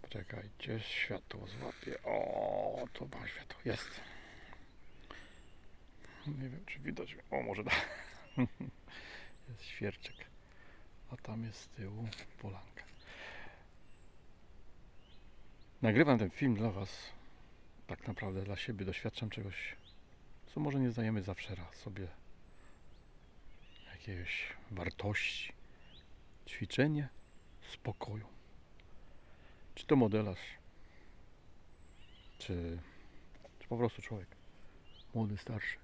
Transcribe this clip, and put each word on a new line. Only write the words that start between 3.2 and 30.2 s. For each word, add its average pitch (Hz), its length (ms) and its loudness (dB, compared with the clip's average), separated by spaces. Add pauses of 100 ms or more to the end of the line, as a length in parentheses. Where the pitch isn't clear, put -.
światło. - 380 -6
Jest. - 360 0 (2250)
Nie 135 220 -2
wiem, - 160 -6
czy 139 140 -6
widać. - 380 -2 (140)
O, 67 100 6
może 98 220 0
da. - 80 4 (680)
<laughs> - 1120 0
Jest 113 140 -8
świerczek. - 520 -2 (960)
A 127 60 -4
tam 113 260 -2
jest 113 160 -4
z - 80 -12
tyłu 107 400 -2 (320)
polanka. - 440 -6 (3000)
Nagrywam 123 380 12
ten 95 100 6
film 127 260 6
dla 107 160 6
was. - 400 -4 (760)
Tak - 200 -2
naprawdę 95 360 2
dla 98 120 2
siebie. 98 300 0
Doświadczam 107 440 0
czegoś, - 460 -2 (720)
co - 120 -2
może 143 200 4
nie 123 120 8
zdajemy 110 300 6
zawsze 92 340 -2
raz 85 200 -8
sobie 98 320 -4 (1800)
jakieś - 600 -2 (180)
wartości. - 840 2 (960)
Ćwiczenie 143 640 6 (640)
spokoju. 107 540 -2 (1500)
Czy - 100 -8
to 151 100 10
modelarz, 107 640 6 (1800)